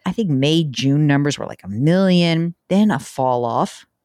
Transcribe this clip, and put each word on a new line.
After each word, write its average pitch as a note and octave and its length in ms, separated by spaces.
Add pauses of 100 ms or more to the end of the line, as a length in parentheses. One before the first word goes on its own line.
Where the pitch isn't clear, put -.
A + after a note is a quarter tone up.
I F#3+ 60
think G#3 180
May, D3+ 360
June C#3+ 420
numbers C#3+ 320
were - 80
like - 160
a F2+ 40
million, E3+ 840 (160)
then G3+ 220
a B2+ 80
fall B2+ 440
off A#2+ 440 (180)